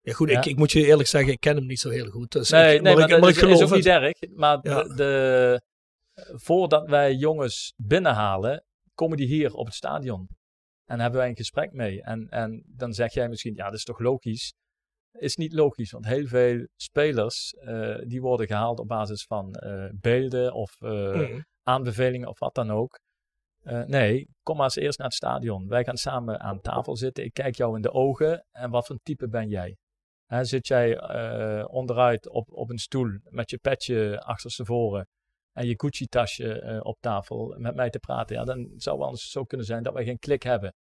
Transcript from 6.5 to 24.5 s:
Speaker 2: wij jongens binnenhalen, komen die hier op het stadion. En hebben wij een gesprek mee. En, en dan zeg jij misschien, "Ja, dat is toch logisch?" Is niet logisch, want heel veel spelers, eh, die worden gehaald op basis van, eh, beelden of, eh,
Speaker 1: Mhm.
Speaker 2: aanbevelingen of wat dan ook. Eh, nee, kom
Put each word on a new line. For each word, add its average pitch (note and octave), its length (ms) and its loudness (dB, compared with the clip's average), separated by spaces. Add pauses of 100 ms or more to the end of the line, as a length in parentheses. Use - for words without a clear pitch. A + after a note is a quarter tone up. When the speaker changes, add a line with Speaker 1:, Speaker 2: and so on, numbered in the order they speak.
Speaker 2:
wij C#3+ 260 4
jongens C#3+ 640 -2
binnenhalen, A2 880 0 (300)
komen D#3+ 220 -2
die C#3 100 -2
hier D3 280 0
op A#2 120 -8
het A2 80 -14
stadion. B2 540 -8 (560)
En A#2+ 160 -8
hebben A#2+ 200 0
wij B2 80 0
een A#2+ 80 -8
gesprek - 360 -6
mee. G#2 300 -6
En, A2 260 -10
en A2+ 380 -8
dan A#2+ 260 -10
zeg A2+ 220 -2
jij B2 140 -2
misschien, A2+ 260 -10
"Ja, F#2+ 100 -10
dat G2+ 100 -8
is G#2+ 100 -10
toch A#2 140 -12
logisch?" A#2+ 540 -4 (680)
Is C#3+ 180 -6
niet D#3+ 160 -8
logisch, D3 380 0
want A2 160 -12
heel C3+ 200 -2
veel B2 400 2 (100)
spelers, B2+ 760 -2
eh, A2 420 -8 (120)
die B2 140 -8
worden B2 260 0
gehaald A2 320 -2
op A2 100 -10
basis G#2+ 360 -6
van, G2 300 -8
eh, G2 340 -10 (120)
beelden B2+ 540 0
of, G#2+ 260 -10
eh, A2+ 100 -8 (240)
Speaker 1:
Mhm. B2 260 -4 (220)
Speaker 2:
aanbevelingen B2 680 -2
of - 100 -16
wat - 160 -6
dan A2+ 160 -4
ook. A2 280 -4 (640)
Eh, A#2+ 220 -8
nee, C3 440 0 (140)
kom D#3 140 -4